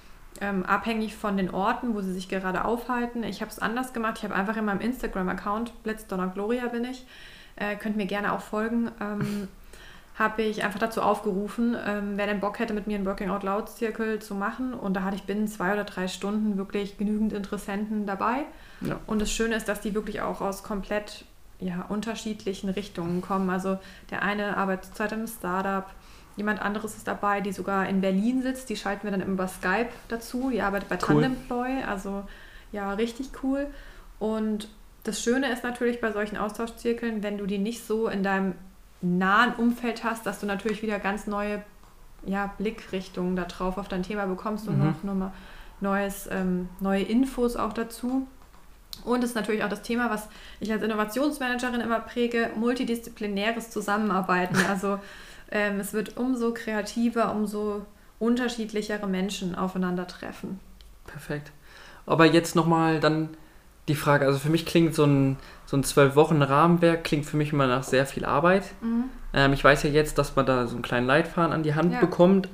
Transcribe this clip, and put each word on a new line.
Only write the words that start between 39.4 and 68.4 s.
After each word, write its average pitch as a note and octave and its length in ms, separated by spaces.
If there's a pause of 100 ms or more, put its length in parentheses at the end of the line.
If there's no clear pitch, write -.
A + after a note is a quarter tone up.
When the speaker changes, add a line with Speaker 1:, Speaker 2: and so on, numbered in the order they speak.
Speaker 1:
Umfeld A#3 500
hast, A3+ 220
dass G3+ 160
du G#3 40
natürlich G3+ 360
wieder G#3+ 180
ganz G3+ 260
neue, G#3 380 (640)
ja, G3 320
Blickrichtungen F#3+ 800
da F3 80
drauf F#3 320
auf G3 100
dein F#3 160
Thema G#3 220
bekommst G#3 420
und D#3 100
Speaker 2:
Mhm. C#3+ 100
Speaker 1:
noch, D#3 160
noch G3 120
mal F#3+ 160 (480)
neues, G3 500
ähm, F3+ 380 (140)
neue G3 220
Infos A#3+ 520
auch G#3+ 160
dazu. B3 560 (800)
Und B3 180
es A#3+ 80
ist - 60
natürlich G#3+ 260
auch G#3 60
das G#3 140
Thema, A#3 260
was G#3+ 180 (320)
ich G#3 140
als G#3 100
Innovationsmanagerin B3 960
immer A3+ 220
präge, A#3 560
multidisziplinäres A#3 1120
Zusammenarbeiten. G3 840
Speaker 2:
<laughs> F#3+ 140
Speaker 1:
Also, G3 300 (520)
ähm, G3+ 280
es G3 140
wird G#3+ 240
umso A#3+ 360
kreativer, A3+ 800
umso G#3 520 (340)
unterschiedlichere A3 880
Menschen F#3 480
aufeinandertreffen. F#3 1040 (480)
Speaker 2:
Perfekt. D3 440 (540)
Aber D3+ 200
jetzt E3 300
noch E3 120
mal D#3+ 320
dann D#3 300 (580)
die D3 80
Frage, C#3+ 320
also C#3 100
für D3+ 140
mich E3 160
klingt E3 260
so D3+ 120
ein, C#3 320 (280)
so - 100
ein C3+ 80
zwölf C3+ 320
Wochen D#3 280
Rahmenwerk, E3 600
klingt D3 220
für - 120
mich D3+ 160
immer C#3 120
nach B2+ 180
sehr C3+ 220
viel - 200
Arbeit. F3 400 (160)